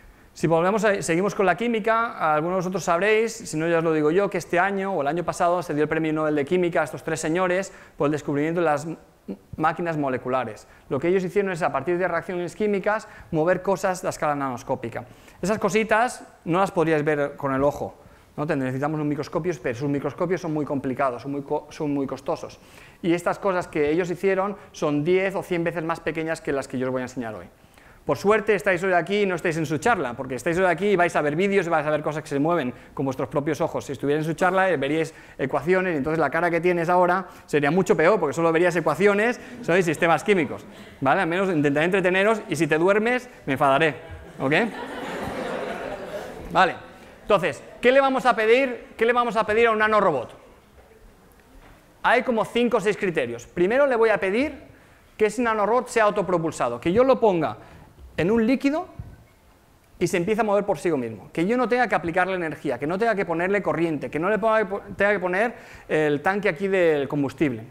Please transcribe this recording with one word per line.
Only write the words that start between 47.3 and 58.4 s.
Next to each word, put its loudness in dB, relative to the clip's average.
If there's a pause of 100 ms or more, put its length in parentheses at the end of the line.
¿qué 6
le 6
vamos 2
a 4
pedir, 2
qué 0
le 2
vamos 0
a 0
pedir 4
a 4
un 0
nanorobot? 2 (1700)
Hay 4
como 0
cinco 2
o 2
seis 0
criterios. -2
Primero 2
le 2
voy 4
a 2
pedir -2 (560)
que 4
ese 0
nanorobot 2
sea 2
autopropulsado, 0
que 0
yo 6
lo 4
ponga 0 (600)
en 2
un 4